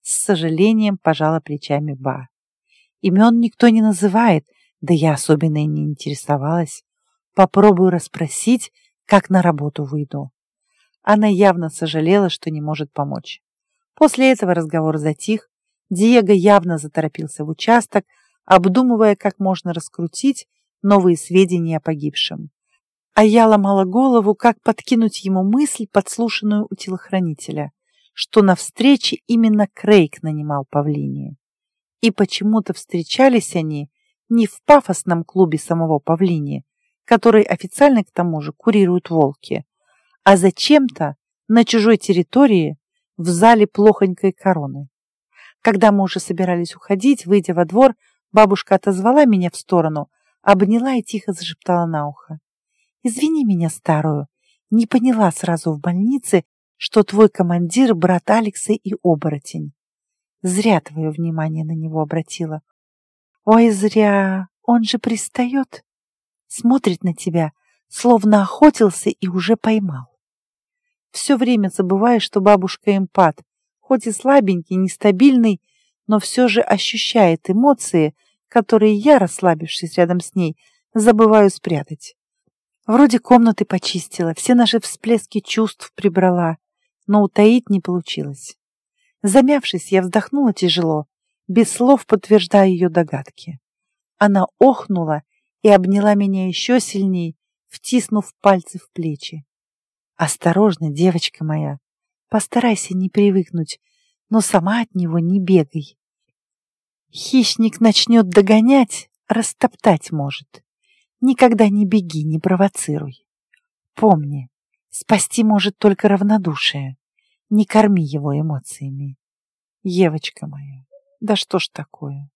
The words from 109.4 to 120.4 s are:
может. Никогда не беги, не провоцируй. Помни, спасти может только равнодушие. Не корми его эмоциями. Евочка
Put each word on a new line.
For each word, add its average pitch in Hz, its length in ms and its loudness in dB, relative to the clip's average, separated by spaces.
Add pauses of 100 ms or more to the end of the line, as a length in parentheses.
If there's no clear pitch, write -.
может. - 520 -10 (560)
Никогда 240 480 4
не 208 180 0
беги, 175 380 -2
не 156 160 -4
провоцируй. 156 880 -4 (640)
Помни, 147 560 0 (400)
спасти - 540 -2
может 208 340 0
только 208 300 2
равнодушие. 175 920 -2 (520)
Не 208 160 2
корми 208 380 2
его 143 360 -4
эмоциями. 139 800 -10 (640)
Евочка 175 640 -4